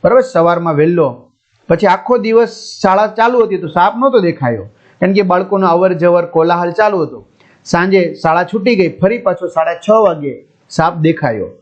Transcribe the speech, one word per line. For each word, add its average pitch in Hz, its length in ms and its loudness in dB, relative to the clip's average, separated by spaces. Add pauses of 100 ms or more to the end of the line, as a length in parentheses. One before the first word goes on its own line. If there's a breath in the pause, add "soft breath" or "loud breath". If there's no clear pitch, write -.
બરાબર, 214 160 4
સવારમાં 170 540 0
વહેલો. 156 500 0 (440)
પછી 180 180 0
આખો 190 320 0
દિવસ 220 300 2 (340)
શાળા 202 240 2
ચાલુ 226 400 0
હતી 190 100 -4
તો 170 120 -6
સાપ 180 280 0
નહોતો 262 240 2
દેખાયો, 123 420 -2 (380 soft breath)
કારણ 185 120 0
કે 202 100 2
બાળકોનો 185 440 0
અવર 180 260 2
જવર 175 340 2
કોલાહલ 170 460 0
ચાલુ 208 260 0
હતો. 120 300 -6 (360 soft breath)
સાંજે 180 500 0
શાળા 165 300 0
છૂટી 208 320 0
ગઈ, 175 220 0
ફરી 202 200 0
પાછો 180 280 -4
સાડા 165 280 -2
છ 170 160 -8
વાગે 170 560 0 (220)
સાપ 165 300 -2
દેખાયો. 147 520 -2 (120)